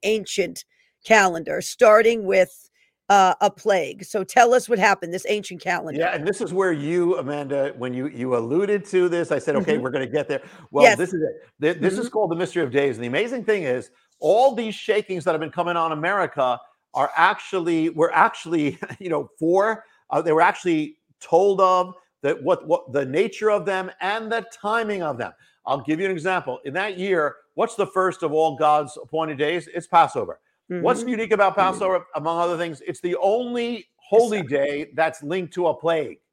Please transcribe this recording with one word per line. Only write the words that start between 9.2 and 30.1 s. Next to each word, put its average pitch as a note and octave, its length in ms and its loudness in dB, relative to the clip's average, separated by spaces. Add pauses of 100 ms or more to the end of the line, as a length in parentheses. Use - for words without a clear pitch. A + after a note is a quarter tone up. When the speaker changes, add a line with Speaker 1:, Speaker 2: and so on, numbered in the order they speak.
Speaker 2:
I D3 80 0
said, C#3+ 160 -2
"Okay, D#3+ 200 0
Speaker 1:
Mm-hmm. B2+ 60 -2
Speaker 2:
we're B2 100 -6
gonna C3 160 -4
get C#3 200 -4
there." C#3 140 -4 (300)
Well, C#3+ 120 2
Speaker 1:
Yes. G#3+ 140 8
Speaker 2:
this F3+ 160 -2
is E3 100 -2
it. - 240 -6 (140)
Th-, E3 180 0
this F#3 140 0
is G#3 60 -4
Speaker 1:
Mm-hmm. A#3+ 100 -4
Speaker 2:
called G#3 220 0
the E3 40 -4
Mystery F3 280 -2
of C3+ 60 -2
Days. C3+ 280 0
And A#2 80 -10
the - 20 -6
amazing G#3+ 380 -4
thing G3+ 180 0
is, B2+ 280 -4 (280)
all A#3 340 4
these A3 220 -4
shakings F#3+ 480 -2
that F3 80 0
have D#3 80 0
been D#3 120 -8
coming F3 260 -2
on E3 160 0
America D3+ 680 -2 (340)
are C#3 220 0
actually, E3+ 760 0
we're D#3+ 200 0
actually, E3 680 0 (120)
<laughs> - 100 -18
you F#3+ 80 -10
know, D3 220 -4 (100)
for, G3+ 460 2 (240)
uh, D3 120 0
they D#3+ 120 2
were D#3+ 80 4
actually E3+ 560 0 (240)
told F#3+ 400 4
of, F#3 320 4 (300)
that C#3+ 200 -2
what, E3+ 240 0
what D3+ 240 -2
the C#3 140 -2
nature G3 460 -2
of G3+ 140 0
them F#3 240 -4 (120)
and G#3+ 280 -4
the A3+ 220 -4
timing G#3 500 -4
of D3+ 160 -4
them. A2 140 -8 (340)
I'll C#3 140 -2
give D#3 220 -2
you G3 60 0
an F#3+ 40 -2
example. E3 540 -4
In C#3 80 -10
that F#3+ 240 -4
year, F3+ 380 0 (180)
what's A3 220 -2
the G3+ 120 0
first F#3 340 -2
of D3+ 120 -4
all D#3 240 0
God's D3+ 440 0
appointed D#3 360 -6
days? D#3 360 -2
It's - 140 -8
Passover. C3 540 2 (280)